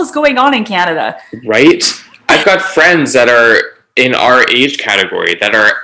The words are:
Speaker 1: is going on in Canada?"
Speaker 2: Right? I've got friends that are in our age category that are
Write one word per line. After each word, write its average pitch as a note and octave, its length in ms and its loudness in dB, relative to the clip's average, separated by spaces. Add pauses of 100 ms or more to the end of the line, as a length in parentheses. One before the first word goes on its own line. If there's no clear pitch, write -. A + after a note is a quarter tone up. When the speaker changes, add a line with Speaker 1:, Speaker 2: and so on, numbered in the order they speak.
Speaker 1:
is - 60 -8
going D4 260 -2
on C4 160 0
in A3+ 120 -2
Canada?" F3 520 -4 (300)
Speaker 2:
Right? A#2+ 360 2 (460)
I've D#3 160 0
got F#3+ 160 2
friends D#3+ 540 0
that B2 140 2
are A#2 280 4 (400)
in B2+ 180 0
our B2 360 2
age C3+ 280 0
category F#2 640 -2
that G#2 120 -2
are G#2 180 2 (120)